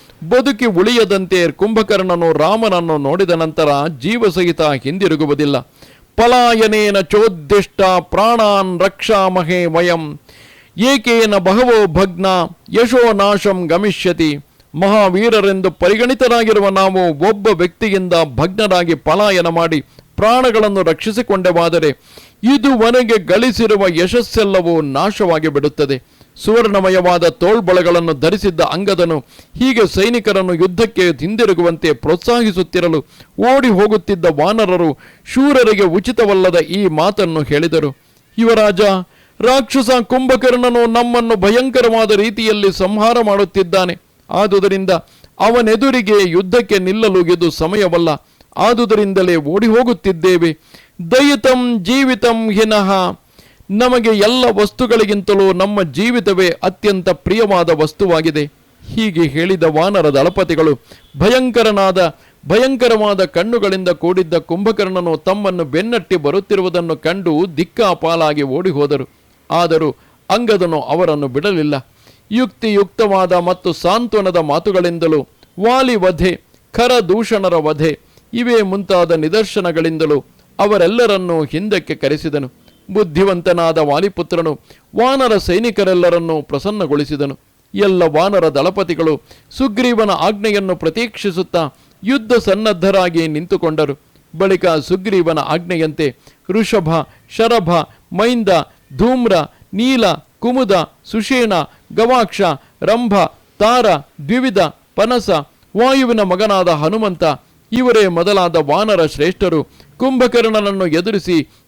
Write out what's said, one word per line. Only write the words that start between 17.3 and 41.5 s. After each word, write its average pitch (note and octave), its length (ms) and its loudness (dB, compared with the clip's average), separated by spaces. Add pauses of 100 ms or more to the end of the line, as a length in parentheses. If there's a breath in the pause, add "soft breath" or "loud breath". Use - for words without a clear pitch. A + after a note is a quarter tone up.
ವ್ಯಕ್ತಿಯಿಂದ F#3 600 -2 (220)
ಭಗ್ನರಾಗಿ F3+ 600 0
ಪಲಾಯನ F3 520 0
ಮಾಡಿ E3 340 0 (340 soft breath)
ಪ್ರಾಣಗಳನ್ನು G#3+ 680 2
ರಕ್ಷಿಸಿಕೊಂಡೆವಾದರೆ E3+ 1080 0 (540 loud breath)
ಇದುವರೆಗೆ A#3 800 2
ಗಳಿಸಿರುವ G3+ 640 2
ಯಶಸ್ಸೆಲ್ಲವೂ F#3 960 0
ನಾಶವಾಗಿ D#3+ 680 0
ಬಿಡುತ್ತದೆ. C#3+ 560 -2 (320 soft breath)
ಸುವರ್ಣಮಯವಾದ F#3+ 920 2
ತೋಳ್ಬಳಗಳನ್ನು F3 840 2
ಧರಿಸಿದ್ದ E3+ 480 -2
ಅಂಗದನು E3+ 580 0 (380 soft breath)
ಹೀಗೆ A#3 300 2
ಸೈನಿಕರನ್ನು G3 680 0
ಯುದ್ಧಕ್ಕೆ F#3 480 -2
ಹಿಂದಿರುಗುವಂತೆ E3+ 920 0
ಪ್ರೋತ್ಸಾಹಿಸುತ್ತಿರಲು F3 1080 -2 (400 soft breath)
ಓಡಿ B3+ 280 4
ಹೋಗುತ್ತಿದ್ದ G3+ 580 0
ವಾನರರು F3 720 0 (280 loud breath)
ಶೂರರಿಗೆ B3 580 2
ಉಚಿತವಲ್ಲದ F#3+ 760 2
ಈ F3+ 280 -2
ಮಾತನ್ನು E3 540 0
ಹೇಳಿದರು. D3+ 560 -2 (420 soft breath)
"ಯುವರಾಜ, G#3+ 420 2 (600 soft breath)
ರಾಕ್ಷಸ B3+ 480 0 (140)
ಕುಂಭಕರ್ಣನು B3 840 2
ನಮ್ಮನ್ನು A#3 500 0
ಭಯಂಕರವಾದ A3+ 760 2